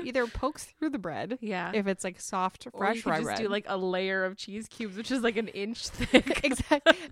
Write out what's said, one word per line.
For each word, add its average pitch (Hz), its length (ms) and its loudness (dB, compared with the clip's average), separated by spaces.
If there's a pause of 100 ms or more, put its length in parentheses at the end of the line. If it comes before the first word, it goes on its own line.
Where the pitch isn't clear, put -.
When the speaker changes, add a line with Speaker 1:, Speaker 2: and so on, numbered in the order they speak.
Speaker 1:
either 247 220 0
pokes - 380 -4
through - 260 -4
the 269 80 -4
bread 170 420 -4
Speaker 2:
Yeah. 180 320 -4
Speaker 1:
if 208 140 2
it's, 190 160 0
like, 180 180 -6
soft, - 500 -4
Speaker 2:
Or - 80 -14
Speaker 1:
fresh 208 180 2
Speaker 2:
you 226 60 -8
could 196 60 0
Speaker 1:
rye 165 80 4
Speaker 2:
just - 80 0
Speaker 1:
bread. - 140 0
Speaker 2:
do, 220 100 0
like, 208 180 0
a 196 100 -2
layer 185 460 0
of 185 140 -4
cheese 214 320 -10
cubes, 208 260 -8
which 220 160 -6
is, 262 100 2
like, 233 140 2
an 214 140 -2
inch 208 400 -6
thick. - 500 4
Speaker 1:
<laughs> - 60 -6
Exactly. 294 500 6 (160)